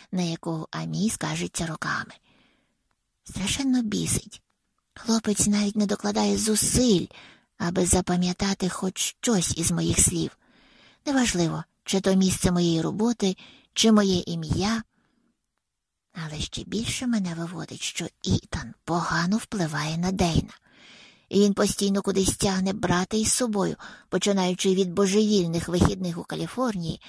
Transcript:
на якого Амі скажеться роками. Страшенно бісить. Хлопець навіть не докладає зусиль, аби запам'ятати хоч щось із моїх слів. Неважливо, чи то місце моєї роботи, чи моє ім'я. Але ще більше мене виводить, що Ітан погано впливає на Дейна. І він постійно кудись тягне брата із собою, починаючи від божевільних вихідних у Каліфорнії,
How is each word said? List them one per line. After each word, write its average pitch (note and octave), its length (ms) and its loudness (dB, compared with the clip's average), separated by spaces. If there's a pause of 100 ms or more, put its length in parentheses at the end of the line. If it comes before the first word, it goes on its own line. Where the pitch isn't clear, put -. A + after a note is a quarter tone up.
(120)
на F3+ 100 0
якого E3 480 -4
Амі E3 400 -2
скажеться E3 560 -6
роками. - 480 -6 (1120)
Страшенно B3+ 580 0
бісить. G3 600 -2 (520)
Хлопець A3 520 0
навіть G#3 300 0
не G#3 100 2
докладає G3+ 520 0
зусиль, G#3+ 680 2 (520)
аби F3 280 0
запам'ятати F3+ 800 0
хоч - 300 -4
щось - 580 0
із E3+ 140 0
моїх E3+ 300 0
слів. - 380 0 (680)
Неважливо, F3+ 580 0 (200)
чи F#3+ 160 0
то F#3+ 140 2
місце F#3+ 380 4
моєї E3+ 280 2
роботи, F#3+ 560 0 (360)
чи A3 200 4
моє G3 340 4
ім'я. E3+ 560 -2 (1300)
Але D#3 280 -10
ще - 240 -8
більше A#3 420 -4
мене G3+ 280 0
виводить, E3 480 -10
що - 240 -8 (160)
Ітан - 520 -4 (100)
погано E3+ 520 0
впливає D#3+ 640 -2
на F#3 140 0
Дейна. F3 420 2 (720)
І G3 120 4
він G3+ 140 6
постійно G3+ 480 0
кудись F#3+ 340 0
тягне F#3+ 360 0
брата F3+ 440 0
із G#3+ 160 0
собою, G3+ 440 0 (320)
починаючи F#3 640 2
від F#3 180 0
божевільних F#3+ 760 2
вихідних F3+ 500 0
у F3 60 -10
Каліфорнії, E3+ 840 -4